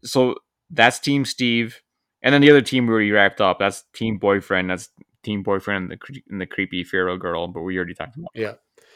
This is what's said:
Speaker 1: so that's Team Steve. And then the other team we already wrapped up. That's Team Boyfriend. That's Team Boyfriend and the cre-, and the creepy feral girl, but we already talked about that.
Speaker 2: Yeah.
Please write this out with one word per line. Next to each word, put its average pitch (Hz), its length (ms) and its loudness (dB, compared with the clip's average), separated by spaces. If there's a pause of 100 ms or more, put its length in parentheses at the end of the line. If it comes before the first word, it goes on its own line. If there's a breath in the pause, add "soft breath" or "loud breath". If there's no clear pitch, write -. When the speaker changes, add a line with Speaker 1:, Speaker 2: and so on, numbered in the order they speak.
Speaker 1:
so 127 320 0 (340)
that's 123 280 4
Team 143 260 0
Steve. 117 560 -2 (420)
And 135 120 4
then 143 80 6
the 147 80 10
other 143 100 8
team 123 260 0
we 113 60 0
already 107 180 2
wrapped 101 300 4
up. 95 180 2
That's 98 260 -2 (100)
Team 113 240 -6
Boyfriend. 98 500 0
That's 90 220 -8 (320)
Team 104 200 -6
Boyfriend 98 420 -4
and 90 80 -10
the 87 40 -12
cre-, - 320 -18
and 101 120 -12
the 90 60 -8
creepy 92 380 -6
feral 92 320 -2
girl, 87 320 -6
but 87 140 -12
we 92 140 -6
already 90 180 -6
talked 80 220 -14
about 165 180 -16
that. 113 60 -10
Speaker 2:
Yeah. 107 120 -6 (440 soft breath)